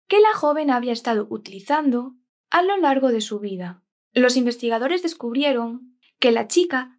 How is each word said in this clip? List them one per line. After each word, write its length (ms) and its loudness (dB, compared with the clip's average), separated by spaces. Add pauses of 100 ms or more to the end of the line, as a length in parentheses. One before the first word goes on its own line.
que 140 4
la 140 6
joven 360 0
había 220 0
estado 360 -2
utilizando 840 -4 (340)
a 140 2
lo 160 0
largo 300 2
de 120 0
su 180 -8
vida. 440 -10 (300)
Los 260 4
investigadores 640 -2
descubrieron 960 -4 (200)
que 140 4
la 160 -2
chica 500 -2